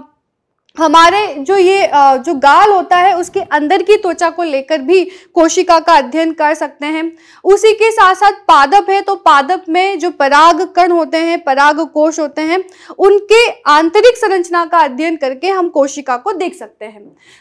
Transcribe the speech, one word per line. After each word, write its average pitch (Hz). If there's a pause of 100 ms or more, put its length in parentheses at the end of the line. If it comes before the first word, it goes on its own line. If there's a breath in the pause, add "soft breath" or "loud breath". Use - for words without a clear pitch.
(800)
हमारे 330
जो 320
ये, 381
अ, 277
जो 285
गाल 294
होता 359
है 370
उसके 359
अंदर 302
की 403
त्वचा 349
को 339
लेकर 302
भी 330 (300 loud breath)
कोशिका 330
का 330
अध्ययन 311
कर 311
सकते 294
हैं। 320 (280 soft breath)
उसी 403
के 440
साथ 392
साथ 392
पादप 349
है, 392
तो 392
पादप 330
में 359
जो 339
पराग 302
कण 359
होते 320
हैं, 339
पराग 285
कोश 311
होते 294
हैं, 349 (340 loud breath)
उनके 415
आंतरिक 339
संरचना 349
का 330
अध्ययन 311
करके 269
हम 370
कोशिका 277
को 381
देख 359
सकते -
हैं। 214 (240 soft breath)